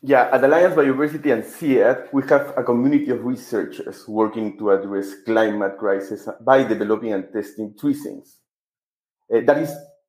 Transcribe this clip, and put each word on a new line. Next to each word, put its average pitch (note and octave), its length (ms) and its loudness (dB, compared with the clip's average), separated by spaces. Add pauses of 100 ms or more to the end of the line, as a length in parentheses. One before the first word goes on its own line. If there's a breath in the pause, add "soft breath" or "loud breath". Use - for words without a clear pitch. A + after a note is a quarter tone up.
Yeah, C3+ 320 4
at B2+ 100 2
Alliance D#3+ 300 4
Biodiversity C#3+ 580 0
and A2 120 0
ciad, B2+ 680 0
we C#3 120 0
have C#3 340 2
a B2+ 60 -2
community B2 480 2
of A2 120 -4
researchers - 840 -6
working G#2+ 500 -2
to G#2 140 0
address G2 420 -2 (100)
climate G#2 540 0
crisis G2+ 500 -4 (120)
by C3 240 4
developing G#2+ 500 -2
and F#2+ 180 -6
testing G#2 460 -8
tree C#3+ 160 -2
sinks. - 460 -12 (920)
Uh, A#2 140 2
that C#3+ 140 4
is D#3+ 120 -4 (380)